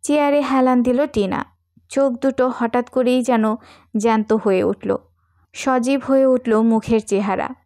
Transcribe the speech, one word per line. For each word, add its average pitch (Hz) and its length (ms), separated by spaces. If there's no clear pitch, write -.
চেয়ারে 294 400
হেলান 254 400
দিল 254 240
টিনা। 196 380
চোখ 269 240
দুটো 254 360
হঠাৎ 240 420
করেই 254 320
যেন 220 320
জ্যান্ত 220 360
হয়ে 202 320
উঠল, 196 320
সজীব 254 520
হয়ে 269 220
উঠল 247 360
মুখের 226 380
চেহারা। 196 480